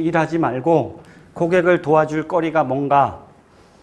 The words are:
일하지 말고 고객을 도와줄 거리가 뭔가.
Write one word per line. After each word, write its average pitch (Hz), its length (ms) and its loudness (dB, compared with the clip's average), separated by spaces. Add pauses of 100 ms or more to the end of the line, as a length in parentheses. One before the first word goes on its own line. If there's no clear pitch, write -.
일하지 160 340 -2
말고 143 600 0 (340)
고객을 175 480 2
도와줄 156 460 0
거리가 160 360 0
뭔가. 135 560 0 (640)